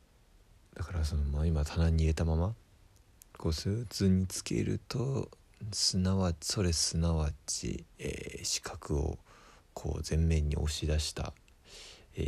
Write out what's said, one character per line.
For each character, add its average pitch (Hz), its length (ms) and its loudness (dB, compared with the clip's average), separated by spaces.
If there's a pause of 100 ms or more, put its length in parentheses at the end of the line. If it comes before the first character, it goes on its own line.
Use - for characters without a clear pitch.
(760)
だ - 100 -8
か - 80 -10
ら、 80 140 0
そ 73 100 0
の、 71 80 2
ま 71 160 0
あ、 80 60 4
今 78 180 4
棚 82 240 2
に 80 140 4
入 80 60 6
れ 80 60 4
た 82 120 0
ま 80 100 2
ま、 92 180 0 (840)
こ - 100 -2
う、 80 60 2
ス 95 160 -2
ー 113 160 -2
ツ 98 220 2
に 92 180 4
つ - 180 -8
け 110 180 0
る 104 160 -2 (100)
と、 135 420 -2 (420)
す - 240 0
な 95 200 4
わ 90 180 2
ち、 - 80 -10
そ - 200 -2
れ 87 120 4
す - 240 0
な 82 160 4
わ 78 180 0 (140)
ち、 - 400 -6 (120)
え - 440 -8
ー、 - 20 -6
資 - 160 -4
格 - 380 -4
を - 200 0 (540)
こ 80 280 -6
う - 60 -4
前 80 120 0
面 80 320 4
に 76 60 0
押 76 120 0
し 76 180 -4
出 78 120 2
し - 160 -2
た、 69 180 -6 (800)
え - 140 -6